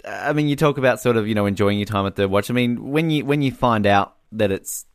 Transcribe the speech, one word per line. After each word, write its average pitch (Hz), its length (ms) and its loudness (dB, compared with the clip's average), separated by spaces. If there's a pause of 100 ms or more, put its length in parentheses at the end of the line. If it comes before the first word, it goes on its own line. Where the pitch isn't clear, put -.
I 104 240 -6
mean, 151 160 0
you 143 80 0
talk 143 220 2
about 127 220 2
sort 120 180 2
of, 104 100 0
you 110 60 -2
know, 104 100 0
enjoying 101 340 0
your 104 80 -4
time 98 200 -2
at 95 100 -6
Third 98 140 0
Watch. 101 200 0
I 120 40 -2
mean, 120 380 -2
when 160 180 0
you, 147 160 0
when 143 160 0
you 131 100 0
find 113 340 0
out 101 300 2 (160)
that 107 180 0
it's - 440 -6